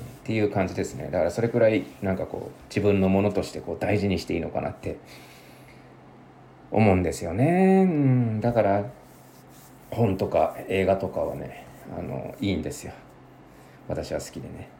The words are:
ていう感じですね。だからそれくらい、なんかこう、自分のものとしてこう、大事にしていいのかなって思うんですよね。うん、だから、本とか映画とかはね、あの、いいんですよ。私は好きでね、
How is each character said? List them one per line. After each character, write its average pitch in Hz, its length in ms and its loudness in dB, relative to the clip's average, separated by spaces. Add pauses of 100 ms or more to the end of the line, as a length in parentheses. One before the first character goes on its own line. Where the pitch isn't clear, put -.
(220)
て - 100 -4
い 110 80 2
う 101 100 2
感 92 180 2
じ - 80 -8
で 90 80 -2
す - 100 -10
ね。 78 160 -10
だ 92 80 -2
か 80 60 4
ら 85 60 0
そ - 100 -4
れ 113 80 2
く 120 100 0
ら 110 120 6
い、 104 140 0 (180)
な 95 100 0
ん 92 40 -2
か - 100 -4
こ - 240 -10
う、 - 180 -20
自 - 120 -2
分 101 200 4
の 95 80 4
も 98 140 4
の 101 100 2
と 87 100 -2
し - 80 -6
て 78 100 -10
こ 85 120 -8
う、 73 80 -6
大 101 180 0
事 95 80 0
に 90 140 0
し - 40 -10
て 92 100 -4
い - 20 0
い 82 40 -2
の 80 80 -6
か - 120 -6
な 73 100 -6
っ - 40 -10
て - 220 -10 (1700)
思 104 220 4
う 92 40 6
ん 90 60 2
で 80 100 0
す - 120 -8
よ 82 100 -6
ね。 190 500 6
う 185 80 2
ん、 127 480 2
だ 120 120 0
か 113 100 4
ら、 101 220 2 (1040)
本 104 260 2
と 104 120 -2
か 80 280 2 (120)
映 95 160 0
画 95 120 4
と 92 120 -4
か - 120 -6
は 73 140 -4
ね、 73 300 -12 (320)
あ 87 60 -8
の、 - 380 -8
い 98 120 -2
い - 20 0
ん - 80 -4
で - 80 -6
す - 140 -12
よ。 - 80 -12 (960)
私 80 240 -6
は 76 80 -4
好 - 100 -12
き - 100 -12
で 62 80 -12
ね、 - 200 -14 (120)